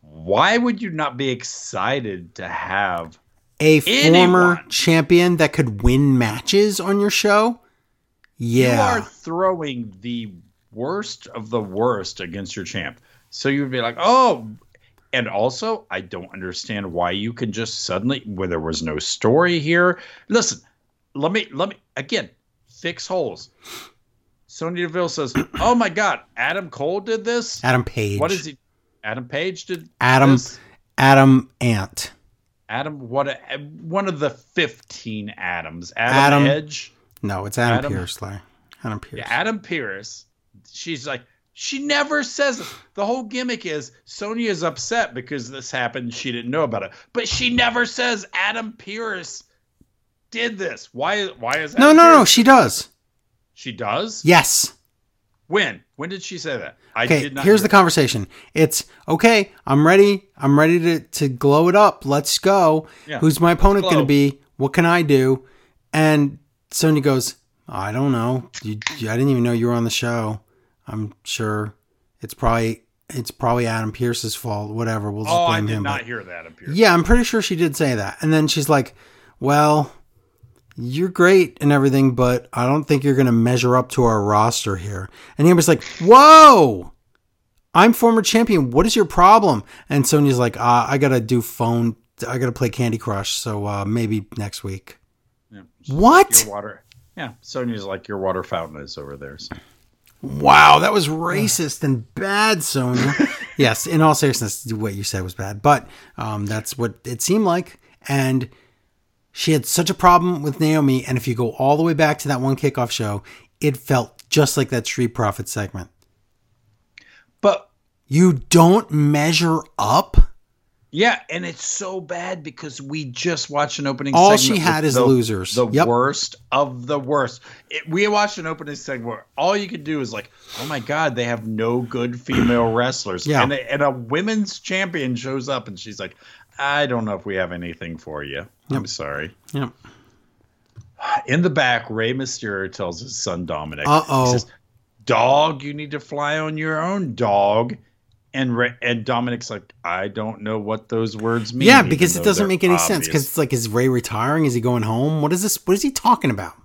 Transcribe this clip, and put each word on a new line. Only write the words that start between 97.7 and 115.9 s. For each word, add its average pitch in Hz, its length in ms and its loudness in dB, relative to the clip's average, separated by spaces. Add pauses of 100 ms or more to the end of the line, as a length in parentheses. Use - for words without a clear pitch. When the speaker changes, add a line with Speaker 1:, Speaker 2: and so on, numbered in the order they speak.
Speaker 1:
like, 95 220 -10
"Your 101 120 -8
water 92 240 -4
fountain 80 400 -10
is 69 160 -16
over 71 180 -16
there." 69 220 -18
So. - 180 -16 (640)
Speaker 2:
Wow, 147 580 6
that 196 120 2
was 175 160 2
racist 165 760 -4
and 127 300 -2
bad, 202 480 0
Sonya. 127 560 0
Speaker 1:
<laughs> - 400 -4
Speaker 2:
Yes, 120 280 2
in 160 160 2
all 156 120 6
seriousness, 127 560 -2
what 107 240 -6
you 98 100 -8
said 95 180 -4
was 90 120 -10
bad, 101 280 -10
but, 143 260 2 (300)
um, 107 260 -6
that's 107 320 -8
what 117 280 -6
it 123 180 -8
seemed 208 240 0
like. 175 340 -4 (280)
And 131 400 0 (840)
she - 200 -2
had 143 140 0
such 170 240 -2
a 180 40 -2
problem 180 480 2
with 147 180 -6
Naomi, 147 440 2
and 131 140 -4
if 127 100 -6
you 120 60 -2
go 117 180 -2
all 139 240 2
the 160 60 0
way 165 120 0
back 151 260 0
to 147 80 -8
that 131 120 -2
one 135 160 -2
kickoff 127 340 -4
show, 104 320 -6 (380)
it 143 160 0
felt - 540 -4
just 147 260 2
like 135 140 -2
that 117 160 -4
Street 120 220 -2
Profits 107 440 -4
segment. 95 380 -10 (1500)